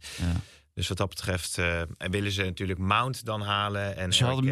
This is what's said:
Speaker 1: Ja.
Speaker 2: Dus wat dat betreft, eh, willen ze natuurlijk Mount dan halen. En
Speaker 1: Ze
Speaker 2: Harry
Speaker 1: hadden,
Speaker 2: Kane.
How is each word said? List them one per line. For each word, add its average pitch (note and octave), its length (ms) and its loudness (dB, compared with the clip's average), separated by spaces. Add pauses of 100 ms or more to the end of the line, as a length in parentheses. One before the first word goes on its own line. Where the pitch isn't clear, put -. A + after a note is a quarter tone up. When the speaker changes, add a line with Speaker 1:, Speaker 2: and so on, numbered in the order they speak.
(200)
Speaker 1:
Ja. F2 120 2 (420)
Speaker 2:
Dus - 140 -2
wat F#2 80 -2
dat G2 120 0
betreft, - 500 -4
eh, E2+ 240 2 (160)
willen G2+ 340 0
ze G2 100 0
natuurlijk F#2 360 -2
Mount A2 460 2
dan G#2+ 160 -2
halen. G2+ 420 0
En G2 120 -2
Speaker 1:
Ze - 60 -6
Speaker 2:
Harry F#2 240 4
Speaker 1:
hadden, C3 200 4
Speaker 2:
Kane. C3+ 80 4